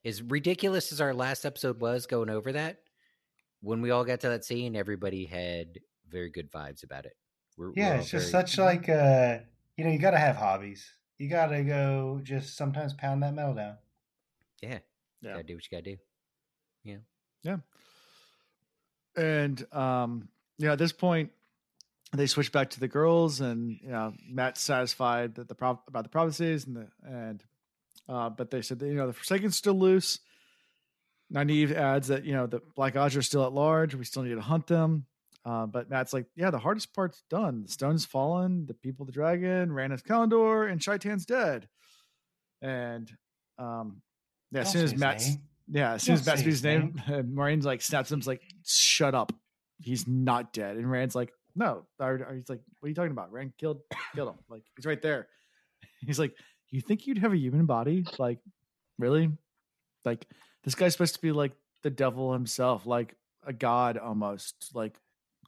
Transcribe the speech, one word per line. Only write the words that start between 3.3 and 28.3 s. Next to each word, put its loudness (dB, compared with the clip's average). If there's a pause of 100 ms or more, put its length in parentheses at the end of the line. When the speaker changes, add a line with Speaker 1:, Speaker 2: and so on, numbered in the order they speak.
Speaker 1:
when -4
we 0
all 4
got -2
to 0
that -4
scene, -6
everybody -4
had -8 (300)
very -8
good -12
vibes -12
about -14
it. -16 (460)
We're, -10
we're -12
Speaker 2:
Yeah, 2
Speaker 1:
all 2
Speaker 2:
it's -8
just -2
Speaker 1:
very 4
Speaker 2:
such, -2
like, 4
uh, 6 (360)
you -4
know, 4
you 2
gotta 6
have 6
hobbies. -2 (280)
You -6
gotta 2
go 0
just -6
sometimes -4
pound -2
that 0
metal -2
down. -8 (840)
Speaker 1:
Yeah. -10 (420)
Speaker 3:
Yeah. -14
Speaker 1:
Gotta -10
do -14
what -16
you -20
gotta -12
do. -14 (880)
Yeah. -16 (460)
Speaker 3:
Yeah. -6 (1600)
And, 0
um, -2 (300)
you 0
know, 4
at 2
this 2
point, 0 (800)
they 2
switch 0
back 2
to -14
the -2
girls, 4
and, -4
you -16
know, -4 (140)
Matt's -2
satisfied 0
that -14
the -12
pro-, -2
about -6
the -12
prophecies, 0
and -10
the, -12 (160)
and, -10 (640)
uh, -4